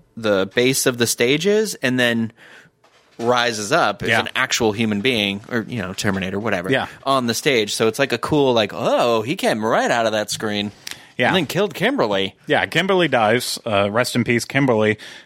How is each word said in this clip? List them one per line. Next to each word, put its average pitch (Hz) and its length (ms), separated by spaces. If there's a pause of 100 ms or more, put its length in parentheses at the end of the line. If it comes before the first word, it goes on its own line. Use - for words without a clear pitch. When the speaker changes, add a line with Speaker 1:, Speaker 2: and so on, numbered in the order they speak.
(180)
Speaker 1:
the 101 360
base 131 320
of 127 120
the 117 100
stage 139 400
is, 208 280
and 127 220
then 117 360 (840)
rises 120 540
up 131 320
as 95 60
Speaker 2:
Yeah. 113 120
Speaker 1:
an 98 140
actual 120 360
human 107 300
being, 107 480
or, 117 180
you 120 140
know, 92 120
Terminator, 95 460
whatever, 98 320
Speaker 2:
Yeah. 131 160 (180)
Speaker 1:
on 131 220
the 117 60
stage. 113 400
So 113 140
it's 110 120
like 135 140
a 120 40
cool, 139 360
like, 110 200
"Oh, 123 480
he 127 140
came 170 280
right 156 280
out 117 140
of 110 80
that 107 180
screen 104 400 (460)
Speaker 2:
Yeah. 123 100
Speaker 1:
and 104 80
then 180 100
killed 175 280
Kimberly." 117 640 (120)
Speaker 2:
Yeah, 120 180
Kimberly 175 420
dies. 120 580
Uh, 101 260
rest 120 240
in 120 80
peace, 120 220
Kimberly. 110 520 (280)